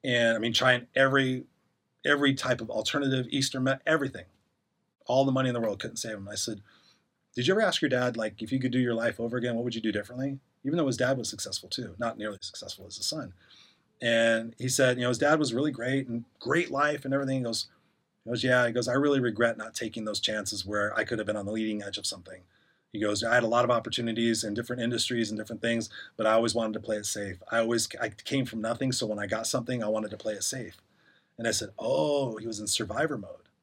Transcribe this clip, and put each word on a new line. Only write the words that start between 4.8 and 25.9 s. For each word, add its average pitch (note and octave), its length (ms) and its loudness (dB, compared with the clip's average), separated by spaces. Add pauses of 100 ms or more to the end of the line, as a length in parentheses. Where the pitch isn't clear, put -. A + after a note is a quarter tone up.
all C3+ 200 4
the C3+ 80 4
money C3 160 2
in B2 40 -2
the A#2+ 60 -2
world A2 220 -2
couldn't - 160 -8
save A2 180 -8
him. G2 140 -12
I G#2 60 -12
said, G#2+ 260 -4 (720)
"Did B2+ 120 0
you F#3 60 4
ever G#3+ 80 4
ask F#3+ 200 2
your D3+ 80 2
dad, B2 260 2
like, G#2+ 260 -4
if A2 120 -4
you C3+ 60 0
could B2+ 120 0
do B2+ 80 2
your A#2+ 140 2
life A2+ 260 -2
over A#2 160 -4
again, A#2+ 200 0
what A#2 100 -2
would A#2+ 100 -4
you A2+ 60 -4
do A2 100 0
differently?" B2+ 480 -4 (240)
Even D3 140 0
though D#3 100 2
his C3 80 2
dad C3 220 2
was A#2 100 -6
successful - 400 -8
too, G2 320 -8
not A2+ 180 -2
nearly G#2 220 -8
as - 80 -12
successful - 400 -14
as F#2 80 -14
his - 100 -6
son. A#2+ 280 -4 (680)
And A#2 560 4
he B2+ 120 -4
said, B2+ 260 4
you B2 80 -2
know, B2 60 2
his B2 80 0
dad D3 200 4
was C#3 160 0
really C#3+ 180 0
great C3 360 -2
and A#2 160 -4 (160)
great D3 320 0
life C#3+ 320 0
and C3+ 100 -2
everything. C3+ 260 0
He B2+ 40 -2
goes, A2+ 240 -4 (560)
he A2+ 80 -8
goes, A#2+ 120 -2
"Yeah." B2+ 220 6
He A#2 60 0
goes, A#2+ 160 0
"I B2 60 0
really C#3+ 260 4
regret A#2 380 2
not A2 180 -12
taking A2 300 -6
those G#2 140 -4
chances G2+ 460 -4
where G#2 320 -2
I G#2+ 60 0
could G#2+ 160 -2
have G#2 80 -4
been G#2+ 80 -2
on G2+ 100 -4
the G2+ 60 -4
leading G#2+ 320 -2
edge G2+ 140 -8
of G2+ 100 -6
something." F#2 360 -10 (480)
He G#2 80 -8
goes, G#2 240 0
"I A2+ 120 2
had B2 80 6
a A2+ 40 2
lot A#2+ 180 6
of A#2 40 0
opportunities A#2 720 2
in G#2 120 -4
different B2 260 -4
industries A#2 480 0
and G#2+ 80 -4
different A2 240 -8
things, A#2 280 0 (280)